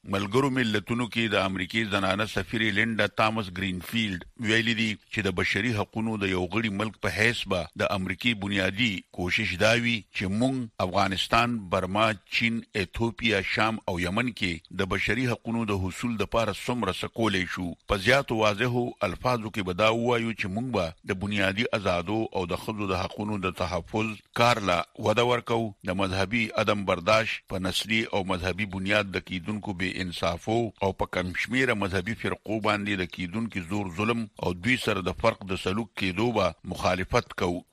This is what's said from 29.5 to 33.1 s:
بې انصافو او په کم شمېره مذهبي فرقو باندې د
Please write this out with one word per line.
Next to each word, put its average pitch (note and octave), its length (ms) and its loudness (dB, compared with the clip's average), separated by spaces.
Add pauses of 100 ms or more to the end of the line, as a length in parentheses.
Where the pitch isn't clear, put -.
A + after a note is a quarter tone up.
بې F#2 200 -2
انصافو E2+ 640 -2 (300)
او G2 60 4 (100)
په G#2 60 0 (100)
کم F2+ 240 0
شمېره B2+ 400 2
مذهبي G2 420 -2
فرقو G2+ 460 -2
باندې G2+ 340 0
د F2+ 140 -2